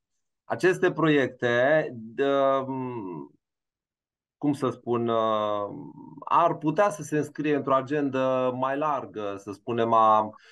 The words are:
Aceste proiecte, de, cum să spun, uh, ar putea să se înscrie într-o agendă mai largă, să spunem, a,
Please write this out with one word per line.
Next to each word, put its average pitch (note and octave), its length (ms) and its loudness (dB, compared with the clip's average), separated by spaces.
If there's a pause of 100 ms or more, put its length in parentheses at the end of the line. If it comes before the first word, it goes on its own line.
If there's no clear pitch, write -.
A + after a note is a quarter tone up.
(440)
Aceste F3 480 2
proiecte, C3+ 1000 2
de, A2+ 320 -4 (2000)
cum D3 160 0
să C3+ 160 -2
spun, A#2 380 -2
uh, G#2+ 600 0 (560)
ar E3 320 2
putea D#3 320 0
să D#3+ 140 -10
se D3+ 140 -4
înscrie D3 380 -2
într-o C3 200 0
agendă C3 840 0
mai C3+ 180 -2
largă, A2 600 -4
să G2+ 140 -12
spunem, A2+ 420 -2
a, A2 360 6 (220)